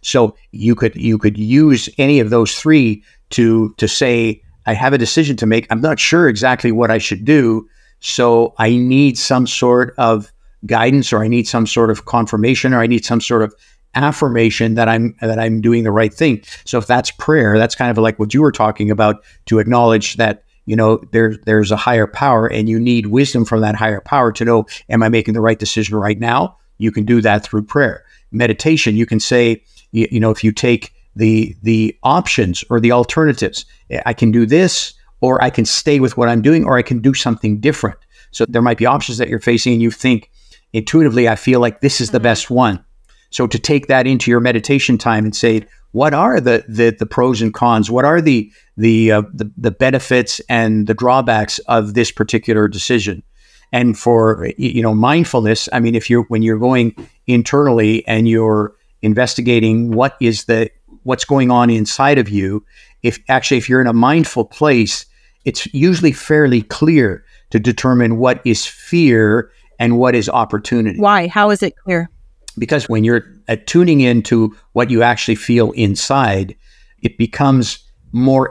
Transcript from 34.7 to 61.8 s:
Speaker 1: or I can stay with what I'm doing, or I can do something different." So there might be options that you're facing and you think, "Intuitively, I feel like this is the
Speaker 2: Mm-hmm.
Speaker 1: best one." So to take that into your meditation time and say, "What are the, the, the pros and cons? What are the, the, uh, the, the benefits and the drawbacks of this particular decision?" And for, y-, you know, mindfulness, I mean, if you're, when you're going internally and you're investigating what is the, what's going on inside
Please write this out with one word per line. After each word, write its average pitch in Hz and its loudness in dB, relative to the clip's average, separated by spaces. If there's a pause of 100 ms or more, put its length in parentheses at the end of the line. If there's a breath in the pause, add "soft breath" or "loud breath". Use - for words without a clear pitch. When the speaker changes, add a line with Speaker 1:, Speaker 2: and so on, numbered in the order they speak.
Speaker 1:
or 127 2
I 127 0
can 127 -2
stay 147 0
with 127 -2
what 120 2
I'm 117 0
doing, 156 2
or 127 0
I 123 0
can 123 -4
do 131 2
something 110 -2
different." 123 -4 (340 soft breath)
So 113 -4
there 117 0
might 120 0
be 117 0
options 123 -2
that 120 -4
you're 113 -4
facing 120 0
and 113 0
you 117 0
think, 120 -2 (440 soft breath)
"Intuitively, 120 2
I 110 0
feel 127 0
like 117 -2
this 139 0
is 117 -6
the 127 0
Speaker 2:
Mm-hmm. 113 -4
Speaker 1:
best 113 0
one." 120 0 (480)
So 123 -2
to - -4
take 143 -2
that 131 2
into 131 0
your 120 4
meditation 123 0
time 110 0
and 107 -4
say, 110 0 (280 soft breath)
"What 143 0
are 202 2
the, 120 0
the, 117 2
the 107 -6
pros 123 0
and 110 -2
cons? 110 0
What 127 0
are 165 2
the, 123 0 (260 soft breath)
the, 113 2
uh, 104 2 (100)
the, 104 -10
the 117 -2
benefits 127 -2
and 110 0
the 113 0
drawbacks 123 0 (100)
of 107 0
this 117 0
particular 107 0
decision?" 104 -4 (500 soft breath)
And 120 0
for, 113 2
y-, 110 -6
you 120 -4
know, 110 0
mindfulness, 117 0
I 127 0
mean, 117 0
if 113 -4
you're, 120 2
when 110 -2
you're 110 0
going 123 0 (300 loud breath)
internally 120 0
and 113 0
you're 110 0 (280)
investigating 117 0
what 123 0
is 117 -2
the, 117 -2 (340)
what's 127 -6
going 131 0
on 120 2
inside 131 0